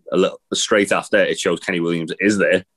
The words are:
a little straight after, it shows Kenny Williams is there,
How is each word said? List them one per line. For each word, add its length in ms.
a 60
little 220
straight 380
after, 260
it 220
shows 200
Kenny 200
Williams 400
is 180
there, 280